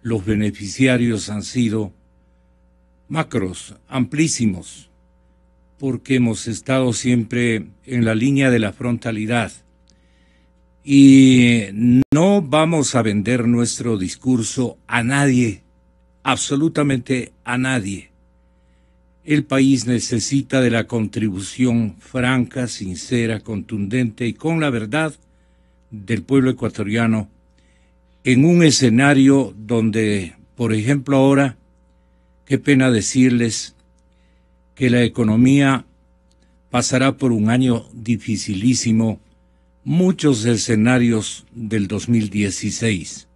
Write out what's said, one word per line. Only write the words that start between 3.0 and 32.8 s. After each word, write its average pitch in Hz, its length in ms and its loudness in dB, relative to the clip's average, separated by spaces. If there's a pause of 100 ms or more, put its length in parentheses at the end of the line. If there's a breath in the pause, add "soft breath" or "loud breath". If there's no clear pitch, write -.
macros, 123 680 -6 (120)
amplísimos, 127 1000 -4 (880)
porque 131 380 -4
hemos 117 320 0
estado 127 460 -2
siempre 117 760 -2 (180)
en 123 180 -2
la 113 120 0
línea 135 340 2
de 120 100 2
la 104 140 -4
frontalidad. 113 760 -6 (1300)
Y 131 840 6 (460)
no 190 300 4
vamos 156 540 0
a 117 80 2
vender 110 440 0
nuestro 120 520 -2
discurso 120 880 -4
a 117 160 -2
nadie, 123 580 0 (640)
absolutamente 139 1080 -2 (100)
a 123 160 -6
nadie. 107 500 -6 (1120)
El 147 200 0
país 135 420 2
necesita 127 760 -2
de 120 100 2
la 113 140 -2
contribución 107 1120 -2
franca, 127 680 -4
sincera, 110 760 -6
contundente 110 840 -6
y 110 80 -4
con 160 260 -4
la 151 120 -2
verdad 123 420 -4 (800)
del 107 320 -6
pueblo 131 260 2
ecuatoriano 110 800 -4 (960)
en 127 220 4
un 175 180 6
escenario 135 960 4
donde, 107 760 -2 (200)
por 117 180 -2
ejemplo, 131 440 -2
ahora, 139 400 2 (880)
qué 131 140 -2
pena 131 320 2